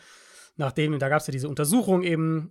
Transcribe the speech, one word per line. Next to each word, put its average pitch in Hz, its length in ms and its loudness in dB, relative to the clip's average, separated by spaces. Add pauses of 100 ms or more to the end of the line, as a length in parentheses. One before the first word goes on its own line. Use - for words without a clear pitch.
(560)
Nachdem, 151 420 -2
da 135 100 -2
gab's 151 200 0
ja 147 40 -6
diese 135 160 -4
Untersuchung 180 540 2
eben, 160 480 0